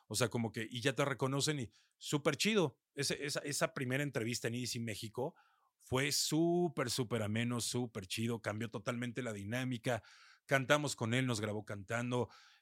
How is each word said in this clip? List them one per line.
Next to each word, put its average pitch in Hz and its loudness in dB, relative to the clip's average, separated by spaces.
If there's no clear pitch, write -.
o 107 -4
sea, 117 4
como 117 0
que, 110 -6
y 123 -8
ya 135 2
te 143 4
reconocen 139 0
y 113 -6
súper 147 0
chido. 196 2
Ese, 143 -2
esa, 147 -2
esa 147 -2
primera 135 0
entrevista 120 -2
en 117 -2
E 123 -4
D 120 -4
C 117 -4
México 117 -6
fue 135 0
súper, 165 2
súper 113 0
ameno, 117 0
súper 117 -4
chido, 117 -2
cambió 107 -4
totalmente 123 -4
la 117 -4
dinámica, 120 -2
cantamos 139 4
con 113 0
él, 131 4
nos 120 0
grabó 107 -2
cantando, 117 -2